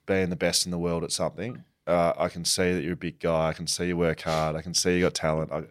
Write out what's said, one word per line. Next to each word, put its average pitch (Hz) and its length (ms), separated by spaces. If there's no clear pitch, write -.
being 95 240
the 90 80
best - 280
in 90 60
the 87 60
world 85 260
at 80 80
something. 80 520
Uh, 85 320
I 87 120
can 87 160
see 90 280
that 85 100
you're 85 100
a 82 40
big 85 220
guy. 80 300
I 80 40
can 85 140
see 87 200
you 87 100
work 82 240
hard. 78 340
I 80 60
can 85 120
see 90 240
you 90 60
got 85 100
talent. 78 380
I, 78 200